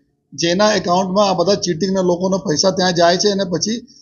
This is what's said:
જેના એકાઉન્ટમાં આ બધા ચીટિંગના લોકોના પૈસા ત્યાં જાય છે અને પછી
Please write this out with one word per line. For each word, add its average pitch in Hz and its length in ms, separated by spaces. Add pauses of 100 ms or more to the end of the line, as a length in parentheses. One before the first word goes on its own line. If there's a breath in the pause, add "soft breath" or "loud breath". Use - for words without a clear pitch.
(340)
જેના 180 400
એકાઉન્ટમાં 196 560
આ 190 40
બધા 180 220
ચીટિંગના 190 460
લોકોના 185 360
પૈસા 175 340
ત્યાં 185 220
જાય 170 240
છે 208 120
અને 196 140
પછી 196 440 (140 loud breath)